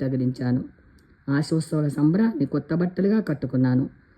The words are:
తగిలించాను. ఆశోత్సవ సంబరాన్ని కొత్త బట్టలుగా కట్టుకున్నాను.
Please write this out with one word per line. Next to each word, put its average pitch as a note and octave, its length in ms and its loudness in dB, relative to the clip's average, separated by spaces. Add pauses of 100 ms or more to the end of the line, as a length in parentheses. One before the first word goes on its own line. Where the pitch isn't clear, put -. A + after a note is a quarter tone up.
తగిలించాను. B2+ 640 -2 (640)
ఆశోత్సవ D3+ 580 0
సంబరాన్ని E3 580 2
కొత్త D3 280 -4
బట్టలుగా F3+ 460 2
కట్టుకున్నాను. C3 720 0 (280)